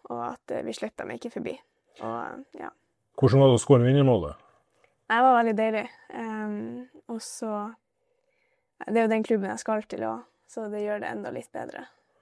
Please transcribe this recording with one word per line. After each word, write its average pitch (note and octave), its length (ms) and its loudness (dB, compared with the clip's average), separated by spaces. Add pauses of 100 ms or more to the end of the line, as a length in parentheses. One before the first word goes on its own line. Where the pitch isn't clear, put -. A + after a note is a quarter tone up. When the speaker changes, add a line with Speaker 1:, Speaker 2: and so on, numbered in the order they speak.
Speaker 1:
og A#2+ 240 -6
at, - 180 -14
eh, - 120 -4
vi A#3 80 -6
slipper - 340 -8
dem - 140 -10
ikke A#3+ 120 -10
forbi. - 280 -8 (420)
Og, - 320 -8
eh, - 280 -18
ja. - 80 -12 (500)
Speaker 2:
Hvordan C3 200 6
var C#3 100 10
det A#2+ 100 6
å - 0 -
score C3 240 6
vinnermålet? B2 520 4 (760)
Speaker 1:
Det A3+ 100 2
var B3 240 6
veldig A3 140 0
deilig. A3 320 -2 (240)
Ehm, A3+ 760 -8 (220)
og A#3 100 -8
så, G#3+ 560 -8 (1120)
det G#3+ 100 0
er A#3 40 6
jo A3 80 2
den A3 140 2
klubben G3+ 260 0
jeg A3 100 -6
skal F#3+ 240 -4
til - 160 -10
også, A#3+ 240 -4 (240)
så G#3+ 240 -10
det G#3 120 -6
gjør G#3 180 -4
det - 100 -6
enda G3+ 200 -8
litt - 200 -12
bedre. - 340 -12 (360)